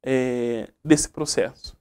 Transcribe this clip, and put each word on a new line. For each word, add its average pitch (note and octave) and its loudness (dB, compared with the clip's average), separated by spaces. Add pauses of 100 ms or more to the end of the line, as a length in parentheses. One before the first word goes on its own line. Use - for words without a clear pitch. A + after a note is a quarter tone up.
é, B2 0 (160)
desse D3+ 4
processo? - -6